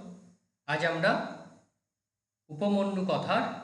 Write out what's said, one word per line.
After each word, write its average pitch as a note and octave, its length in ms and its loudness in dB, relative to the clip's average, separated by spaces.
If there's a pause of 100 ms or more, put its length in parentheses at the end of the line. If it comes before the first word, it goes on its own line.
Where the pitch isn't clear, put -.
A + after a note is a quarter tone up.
(680)
আজ D3+ 180 0
আমরা E3 240 2 (1400)
উপমন্যু G3 560 2
কথার F3 360 2 (200)